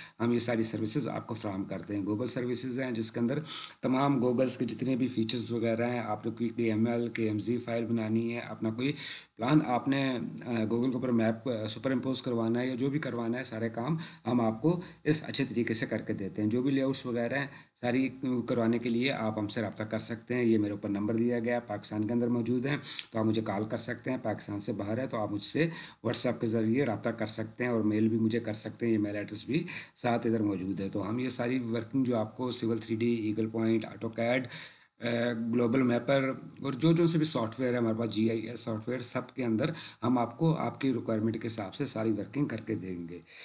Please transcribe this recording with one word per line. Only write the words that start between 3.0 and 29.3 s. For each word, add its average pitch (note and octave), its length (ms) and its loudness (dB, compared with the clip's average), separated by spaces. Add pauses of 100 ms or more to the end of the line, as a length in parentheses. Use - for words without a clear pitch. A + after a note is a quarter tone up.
अंदर C3+ 240 0 (400)
तमाम C3 380 4
Googles B2 340 4
के B2+ 100 0
जितने A#2 300 0
भी B2 140 2
फीचर्स A2+ 420 0
वगैरह A#2 360 2
हैं, A#2+ 180 -2
आपने G#2 260 -2
कोई A2+ 180 -2
के A#2 200 0
एम A2 180 4
एल, A#2+ 220 0
के A2+ 180 0
एम G#2+ 120 0
जी A#2 200 0
फाइल A#2 260 -2
बनानी A2+ 460 0
है, A#2 160 -6
अपना A2 240 -2
कोई C3 240 -2 (420)
प्लान C#3 320 6
आपने, C3+ 380 2
अ, A#2 580 -2
Google A#2 240 2
के B2+ 80 -2
ऊपर B2+ 160 0
मैप, A2+ 360 2
अ, A2 180 -2
सुपर A2+ 240 -2
इम्पोज C3 300 0
करवाना A#2 380 0
है B2+ 120 0
या C3 40 -4
जो C3 140 2
भी C#3+ 100 0
करवाना A#2+ 380 -2
है, C3 60 -4
सारे A2+ 260 -2
काम B2 280 -2 (280)
हम B2 160 4
आपको D3 400 2 (240)
इस D3+ 180 2
अच्छे B2 220 0
तरीके A#2 280 0
से - 120 0
करके G#2+ 280 -4
देते G2 280 -4
हैं। G#2+ 80 4
जो A#2+ 140 2
भी C#3 80 2
लेआउट्स C3+ 340 0
वगैरह A#2+ 340 0
हैं C#3 100 -4 (260)
सारी B2+ 320 2 (160)
करवाने A#2+ 560 2
के A#2+ 100 -2
लिए A#2 200 2
आप A2 280 0
हमसे G#2+ 240 -2
रब्ता G#2+ 240 -4
कर A2 160 -2
सकते A#2 340 -6
हैं। B2+ 80 2
ये A2+ 140 6
मेरे G#2 160 2
ऊपर G2+ 160 -4
नंबर G#2 260 0
दिया A#2+ 240 2
गया A#2+ 160 0
है, A#2 60 0
पाकिस्तान G#2+ 460 -4
के A#2 60 0
अंदर A#2+ 160 2
मौजूद A#2+ 380 2
हैं A#2+ 120 0 (340)
तो A2+ 60 0
आप G#2+ 60 2
मुझे A2 160 4
कॉल G#2+ 240 -2
कर A#2 140 -4
सकते A#2+ 320 -6
हैं, B2+ 100 -2
पाकिस्तान G#2 380 -4
से A2+ 140 -4
बाहर G#2 260 -2
है C3 80 -4
तो A#2 100 -4
आप G#2 140 -2
मुझसे C3+ 380 0 (360)
WhatsApp A#2+ 360 0
के A#2+ 60 0
ज़रिए A2+ 380 2
रब्ता A2+ 280 -2
कर A2 160 -4
सकते A2 340 -6
हैं B2 80 0
और A2+ 120 2
मेल G#2+ 260 4
भी A2+ 100 2
मुझे A2 220 4
कर A2 140 -4
सकते - 300 -6
हैं। A#2 60 4
ये A2 80 4
मेल G#2 160 0
एड्रेस G#2 320 -6